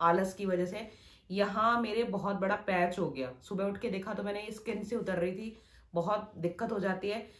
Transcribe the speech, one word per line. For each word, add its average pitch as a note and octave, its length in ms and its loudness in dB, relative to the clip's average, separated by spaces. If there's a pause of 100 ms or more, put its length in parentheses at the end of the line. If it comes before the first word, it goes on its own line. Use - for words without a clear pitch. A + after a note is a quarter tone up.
आलस F3+ 320 6
की G3+ 120 -4
वजह F3+ 200 2
से। G#3 240 -6 (420)
यहाँ G#3+ 500 4
मेरे A3+ 220 2
बहुत G3+ 320 -2
बड़ा F#3+ 200 2
patch F3+ 440 2
हो D#3+ 100 2
गया, C3 320 -6
सुबह G3 240 -2
उठ G3+ 120 -2
के A#3 120 -2
देखा G3 240 -4
तो G3+ 100 -4
मैंने G#3 200 -4
ये G#3+ 80 -10
skin G#3+ 320 -6
से - 120 -4
उतर F#3+ 180 -2
रही F3 200 0
थी, A3 240 -8 (360)
बहुत G#3 440 0
दिक्कत F3 340 -2
हो G#3+ 80 0
जाती F#3+ 300 0
है। A3+ 200 -4 (100)